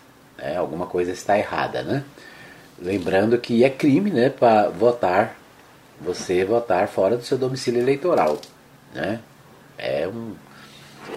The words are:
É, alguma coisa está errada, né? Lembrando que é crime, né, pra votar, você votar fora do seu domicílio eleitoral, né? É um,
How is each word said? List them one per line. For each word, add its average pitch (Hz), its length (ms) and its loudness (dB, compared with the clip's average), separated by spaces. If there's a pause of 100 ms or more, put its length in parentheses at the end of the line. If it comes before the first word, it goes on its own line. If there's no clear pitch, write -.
(380)
É, 71 180 -6
alguma 85 320 -4
coisa 90 240 -2
está 101 260 0
errada, 107 460 -2
né? 131 220 -2 (760)
Lembrando 95 560 0
que 120 280 2
é 135 40 6
crime, 156 400 2
né, 131 200 2
pra 113 400 4
votar, 104 640 2 (640)
você 90 460 -2
votar 104 420 0
fora 104 300 2
do 123 60 -8
seu 135 140 -2
domicílio 127 440 -2
eleitoral, 139 580 2 (540)
né? 190 260 -4 (580)
É 69 300 -4
um, 113 260 -10 (840)